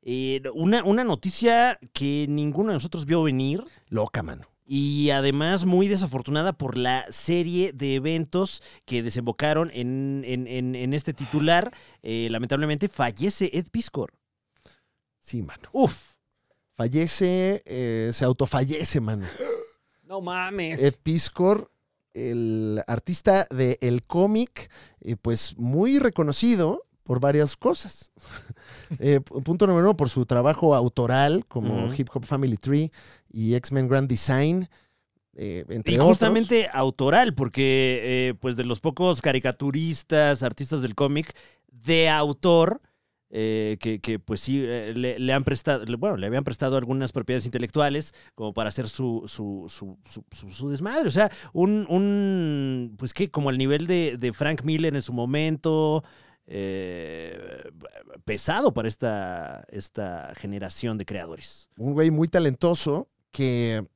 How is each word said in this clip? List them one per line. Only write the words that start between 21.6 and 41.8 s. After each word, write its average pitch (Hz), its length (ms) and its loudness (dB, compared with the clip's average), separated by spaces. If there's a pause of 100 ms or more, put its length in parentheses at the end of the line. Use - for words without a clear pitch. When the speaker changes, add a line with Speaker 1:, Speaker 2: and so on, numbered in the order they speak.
Speaker 2:
el 110 720 -2
artista 180 640 2
de 127 320 0
el 123 200 2
cómic, 208 680 0 (300)
eh, 117 160 -6
pues - 420 -2
muy 170 400 2
reconocido 208 840 2 (200)
por 123 160 0
varias 143 360 4
cosas. - 600 -4
<laughs> - 40 -20 (800)
Eh, 139 220 4
pu-, 135 220 -8
punto 170 240 0
número 180 200 6
uno, 208 100 4
por 139 140 0
su 123 160 0
trabajo 147 480 4
autoral 131 760 2
como 107 380 -2
Speaker 1:
Ujú. 123 100 -4
Speaker 2:
Hip 135 160 -2
Hop 120 140 -6
Family 135 320 0
Tree 147 340 0 (400)
y 110 220 0
X-Men 131 340 0
Grand 135 180 4
Design, 139 600 2 (640)
eh, 90 380 -8
entre 113 240 -2
Speaker 1:
Y - 20 4
Speaker 2:
otros. 147 140 8
Speaker 1:
justamente 220 600 4
autoral, 135 600 4
porque, 131 720 2
eh, 127 360 0
pues, 123 180 -4
de 123 80 -2
los 120 160 -4
pocos 165 420 0
caricaturistas, 143 1200 0
artistas 131 400 -4
del 113 120 -4
cómic, 143 400 -2 (360)
de 156 400 4